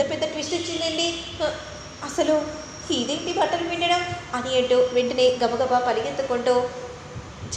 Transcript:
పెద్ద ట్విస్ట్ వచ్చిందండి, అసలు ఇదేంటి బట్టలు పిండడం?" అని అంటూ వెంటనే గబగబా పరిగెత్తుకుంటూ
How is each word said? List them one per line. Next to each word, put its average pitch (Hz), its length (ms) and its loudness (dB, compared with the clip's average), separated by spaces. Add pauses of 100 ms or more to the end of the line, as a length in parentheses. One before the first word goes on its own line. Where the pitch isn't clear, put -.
పెద్ద 311 160 -2
ట్విస్ట్ 311 280 -4
వచ్చిందండి, 330 540 -2 (960)
అసలు 302 320 2 (580)
ఇదేంటి 311 460 -2
బట్టలు 339 300 0
పిండడం?" 349 320 2 (320)
అని 254 240 0
అంటూ 247 200 4 (160)
వెంటనే 254 360 4
గబగబా 247 500 2
పరిగెత్తుకుంటూ 247 840 2 (920)